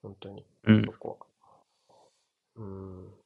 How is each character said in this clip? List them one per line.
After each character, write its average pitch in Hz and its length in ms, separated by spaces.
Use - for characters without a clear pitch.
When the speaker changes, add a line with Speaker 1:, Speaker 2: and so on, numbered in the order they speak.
Speaker 1:
本 101 160
当 98 120
に、 101 160
Speaker 2:
う 110 80
ん。 107 140
Speaker 1:
そ 101 60
こ - 280
は。 - 60
う 110 80
ん。 95 480